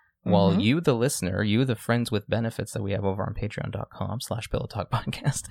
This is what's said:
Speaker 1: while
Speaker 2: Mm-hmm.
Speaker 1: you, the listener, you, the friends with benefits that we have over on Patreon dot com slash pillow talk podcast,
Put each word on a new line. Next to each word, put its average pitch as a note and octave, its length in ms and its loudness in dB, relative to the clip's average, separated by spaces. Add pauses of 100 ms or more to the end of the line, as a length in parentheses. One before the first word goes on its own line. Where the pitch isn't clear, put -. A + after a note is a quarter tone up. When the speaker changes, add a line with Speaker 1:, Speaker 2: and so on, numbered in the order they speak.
(240)
Speaker 1:
while G2+ 280 6
Speaker 2:
Mm-hmm. F2 80 4
Speaker 1:
you, C3+ 220 4
the D#3+ 120 4
listener, G2+ 480 0
you, G#2+ 240 4
the B2+ 100 0
friends A#2 360 0
with G#2 180 -2
benefits A2+ 440 -2
that G#2 100 -4
we G2+ 80 -2
have G2 120 0
over G2 200 0
on - 100 -4
Patreon - 380 -4
dot G#2+ 180 -6
com G2 320 -6
slash - 300 -6
pillow - 160 -2
talk - 240 -6
podcast, - 600 -2